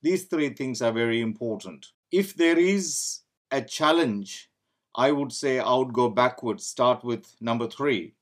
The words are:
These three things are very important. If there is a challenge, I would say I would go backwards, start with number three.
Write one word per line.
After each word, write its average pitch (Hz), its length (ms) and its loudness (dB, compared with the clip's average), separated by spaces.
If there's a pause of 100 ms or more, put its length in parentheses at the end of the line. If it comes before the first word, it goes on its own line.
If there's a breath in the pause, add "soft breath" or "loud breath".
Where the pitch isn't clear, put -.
These 180 240 0
three 151 240 -2
things 131 300 -6
are 113 120 2
very 117 280 0
important. 107 680 -8 (220)
If 196 240 2
there 165 240 4
is 185 640 0 (280)
a 135 100 0
challenge, 127 920 -2 (420)
I 131 160 4
would 143 220 -2
say 131 260 -2
I 120 160 2
would 127 180 0
go 123 160 2
backwards, 123 560 0
start 123 380 2
with 117 380 -8
number 117 260 -2
three. 131 560 -4